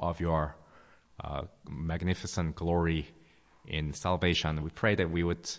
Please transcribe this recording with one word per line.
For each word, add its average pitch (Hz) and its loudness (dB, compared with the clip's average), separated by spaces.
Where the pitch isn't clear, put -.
of 87 0
your, 80 2
uh, 71 -6
magnificent 82 -2
glory 85 2
in 76 -4
salvation. 82 2
We 80 -4
pray 107 2
that 90 2
we 85 2
would 85 0